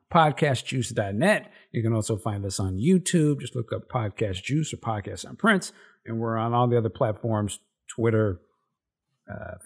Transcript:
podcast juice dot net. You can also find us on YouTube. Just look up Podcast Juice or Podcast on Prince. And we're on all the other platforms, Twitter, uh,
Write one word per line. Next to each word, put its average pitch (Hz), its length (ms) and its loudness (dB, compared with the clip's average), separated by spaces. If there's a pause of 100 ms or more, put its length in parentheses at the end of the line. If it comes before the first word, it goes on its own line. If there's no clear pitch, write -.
(100)
podcast 151 540 4
juice 127 260 -4
dot 104 240 -4
net. 160 380 2 (200)
You 117 100 -2
can 110 100 2
also 110 240 0
find 101 300 -4
us 95 120 -6
on 95 200 -2
YouTube. 156 600 4
Just 135 140 -12
look 120 180 -6
up 104 160 -8
Podcast 101 540 -4
Juice 151 300 -2
or - 60 -8
Podcast 101 500 -6
on 127 80 -14
Prince. 202 360 2 (340)
And 113 120 -6
we're 113 200 -2
on 117 160 0
all 120 140 4
the 120 100 4
other 110 100 2
platforms, 107 720 -2 (280)
Twitter, 110 520 0 (880)
uh, - 360 -12